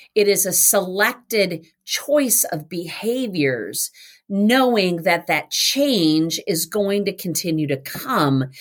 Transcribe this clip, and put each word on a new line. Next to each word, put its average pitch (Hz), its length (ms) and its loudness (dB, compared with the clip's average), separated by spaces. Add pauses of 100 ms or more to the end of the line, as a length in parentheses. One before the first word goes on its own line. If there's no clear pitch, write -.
(140)
it 202 140 4
is 196 180 2
a 180 60 -2
selected 190 1120 0 (180)
choice 285 600 0
of 151 260 -8
behaviors, 170 1200 -4 (400)
knowing 208 720 2
that 170 240 0
that 151 240 -2
change 165 960 2
is 165 180 -2
going 202 400 -2
to 190 100 -4
continue 160 520 -2
to 139 100 -2
come, 139 720 0 (140)